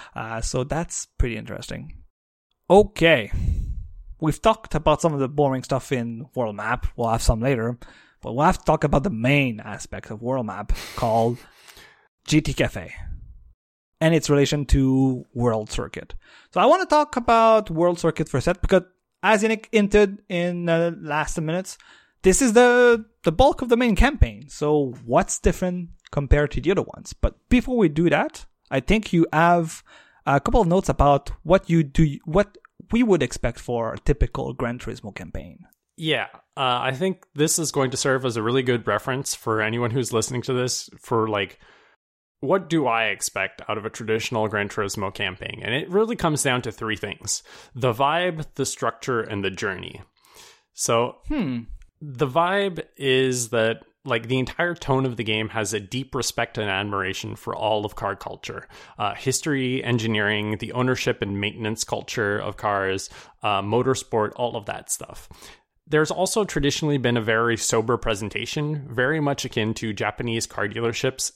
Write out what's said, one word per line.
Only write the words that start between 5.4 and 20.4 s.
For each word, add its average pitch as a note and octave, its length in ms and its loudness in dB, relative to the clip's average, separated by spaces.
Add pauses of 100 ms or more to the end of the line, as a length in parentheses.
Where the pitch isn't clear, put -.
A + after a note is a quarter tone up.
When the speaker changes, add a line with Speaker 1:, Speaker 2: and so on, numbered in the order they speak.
Speaker 1:
stuff - 280 -4
in A#2 440 -4
World A2 200 -4
Map. A2 300 -4 (100)
We'll A#2 140 -2
have A2+ 140 0
some A2+ 180 2
later. A#2+ 380 -2 (420)
But A#2 120 -8
we'll C#3 120 2
have F3+ 140 4
to - 60 -20
talk D#3 180 2
about C#3+ 200 2
the G2+ 60 -2
main B2 500 0
aspect G#2 520 -12
of G#2+ 100 -12
World B2 240 -4
Map G2+ 260 -6 (240)
called A#2 420 2 (880)
G D3+ 140 4
T D3 140 0
Cafe G2 400 -4 (1080)
and D#3+ 160 4
its D3+ 140 2
relation C#3+ 380 4
to C3 640 4
World A2+ 360 0
Circuit. - 460 -8 (380)
So F3+ 80 2
I G#3 40 6
want E4+ 160 6
to F4+ 60 -2
talk D4 300 2
about A3+ 520 6
World E3+ 300 2
Circuit D#3+ 300 0
for C#3+ 80 -2
a B2 40 2
sec F3+ 200 -2
because, F#3 220 4 (400)
as G3+ 200 4
Yannick A3 300 0
hinted G3+ 560 4
in F3 360 -2